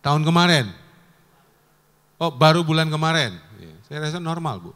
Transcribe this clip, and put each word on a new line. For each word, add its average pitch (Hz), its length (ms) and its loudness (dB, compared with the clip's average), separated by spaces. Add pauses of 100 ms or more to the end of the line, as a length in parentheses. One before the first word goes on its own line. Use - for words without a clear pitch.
Tahun 151 160 0
kemarin? 165 480 2 (1500)
Oh, 165 80 -2
baru 156 320 4
bulan 160 320 0
kemarin. 156 400 -2 (240)
Ya, 85 160 -20 (160)
saya 147 160 -12
rasa 160 160 -8
normal, 165 400 -8
Bu. 87 160 -18